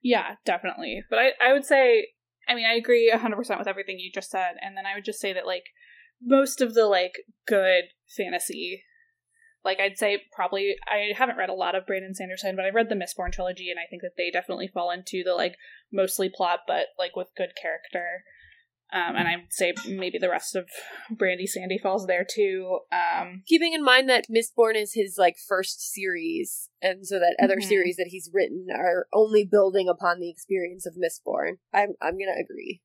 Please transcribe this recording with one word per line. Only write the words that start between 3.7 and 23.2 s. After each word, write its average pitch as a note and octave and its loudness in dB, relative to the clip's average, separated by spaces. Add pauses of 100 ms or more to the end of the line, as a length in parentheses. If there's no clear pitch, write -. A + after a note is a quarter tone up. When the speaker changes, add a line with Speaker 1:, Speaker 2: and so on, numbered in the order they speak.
Speaker 1:
you F#3 -12
just F#3+ -10
said, F3+ -4
and G3 -12
then G3 -10
I G3 -6
would G3+ -10
just G#3 -8
say G3 -2
that, F#3 -4
like, F#3 -4 (580)
most C4+ 2
of A3+ 0
the, A3 8
like, F3+ 2 (340)
good F#3 4 (320)
fantasy, F3+ -6 (840)
like, F#3+ -2
I'd G3 0
say G3+ 0 (100)
probably, G3 -2 (100)
I G#3 -2
haven't B3 2
read F#3+ -2
a F#3+ -4
lot F3+ 0
of F#3+ 0
Brandon F#3+ -6
Sanderson, F#3+ -6
but F#3 -2
I've G3 0
read A3+ 4
the A3 -2
Mistborn F3+ -6
trilogy, F3+ -6
and F3 -6
I E3+ -10
think F3+ -14
that F3+ -10
they F3 -2
definitely F3+ -4
fall F3 -2
into F#3 -6
the, F3+ 0
like, F3 -2 (360)
mostly F#3+ 0
plot, F3 0
but, D3+ 0 (120)
like, F#3 -4
with F3+ -6
good F3+ -4 (100)
character. F3 -8 (680)
Um, F3 -2
and F3 0
I'd F3 -4
say F3 0 (120)
maybe F#3 -6
the F#3 0
rest - -4
of F3+ -4 (440)
Brandy F#3+ 0
Sandy F#3 -4
falls F#3+ -2
there F3+ 2
too. F#3 0 (120)
Um, F3 -2